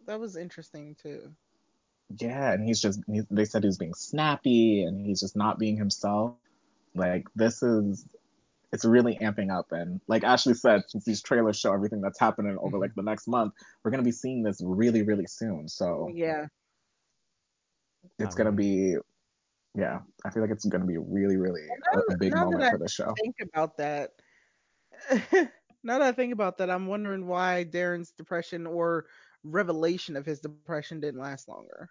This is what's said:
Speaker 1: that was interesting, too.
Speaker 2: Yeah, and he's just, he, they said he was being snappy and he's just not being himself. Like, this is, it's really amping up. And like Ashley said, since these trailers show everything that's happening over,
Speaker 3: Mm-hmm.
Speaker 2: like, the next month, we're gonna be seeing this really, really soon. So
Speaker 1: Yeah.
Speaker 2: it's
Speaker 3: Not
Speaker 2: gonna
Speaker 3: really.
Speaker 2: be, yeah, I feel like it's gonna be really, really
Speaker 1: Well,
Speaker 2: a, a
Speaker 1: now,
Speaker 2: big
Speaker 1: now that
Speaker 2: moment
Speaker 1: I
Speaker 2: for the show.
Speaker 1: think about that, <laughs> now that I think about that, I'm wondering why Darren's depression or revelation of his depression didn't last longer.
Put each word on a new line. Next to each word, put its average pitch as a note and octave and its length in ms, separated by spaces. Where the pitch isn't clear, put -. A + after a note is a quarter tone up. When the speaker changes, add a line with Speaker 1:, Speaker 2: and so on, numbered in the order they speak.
Speaker 1:
that G#3+ 140
was G#3 160
interesting, D#3+ 600
too. D3 400
Speaker 2:
Yeah, B2 340
and G2+ 120
he's A2+ 160
just, G#2 260
he, G#2+ 240
they G#2 140
said G#2 180
he G2+ 60
was F#2 100
being E2+ 160
snappy B2 880
and F#2+ 240
he's G2 140
just F#2+ 160
not G#2+ 220
being G#2+ 180
himself. G#2 600
Like, F2+ 420
this A2+ 260
is, G#2 440
it's - 120
really A#2 340
amping G#2 380
up. F2 160
And F2 360
like A2+ 160
Ashley B2 300
said, G#2+ 340
since G#2 160
these G#2+ 180
trailers A2+ 360
show G2+ 140
everything G2+ 280
that's F#2+ 180
happening G#2 420
over, G2 180
Speaker 3:
Mm-hmm. - 0
Speaker 2:
like, G2+ 160
the G2 80
next G#2+ 260
month, A#2 260
we're A2+ 80
gonna C3 100
be A#2+ 100
seeing B2+ 300
this G#2 220
really, A2 380
really G2+ 240
soon. F2 420
So E3+ 480
Speaker 1:
Yeah. D#3 320
Speaker 2:
it's G2 160
Speaker 3:
Not - 20
Speaker 2:
gonna G#2+ 160
Speaker 3:
really. - 0
Speaker 2:
be, G2 440
yeah, F2+ 260
I G2+ 60
feel A2+ 120
like A2 100
it's G#2 140
gonna F#2 200
be E2+ 120
really, G2 380
really F2+ 320
Speaker 1:
Well, - 100
Speaker 2:
a, - 80
a - 20
Speaker 1:
now, - 20
Speaker 2:
big F#3+ 220
Speaker 1:
now F4 140
that E4 100
Speaker 2:
moment C4+ 60
Speaker 1:
I B3 40
Speaker 2:
for - 80
the - 100
show. - 320
Speaker 1:
think A3 200
about D#3+ 380
that, D3 420
<laughs> C#4 600
now A#3+ 160
that D4 40
I C4 100
think B3 200
about G3+ 260
that, F#3 120
I'm F#3 160
wondering G3 400
why F3+ 380
Darren's F3 480
depression E3+ 540
or E3+ 400
revelation E3+ 720
of C#3 100
his D3 140
depression D3+ 600
didn't D3 80
last C#3 140
longer. G1+ 420